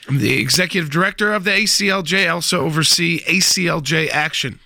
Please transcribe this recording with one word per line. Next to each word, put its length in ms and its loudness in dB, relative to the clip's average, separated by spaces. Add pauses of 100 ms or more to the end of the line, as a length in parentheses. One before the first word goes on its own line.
I'm 80 0
the 240 2
Executive 480 0
Director 460 0
of 100 -2
the 80 0
A 140 0
C 240 2
L 100 0
J. 260 0
I 40 2
also 320 -2
oversee 640 0
A 140 2
C 280 2
L 140 -2
J 260 0
action. 580 -4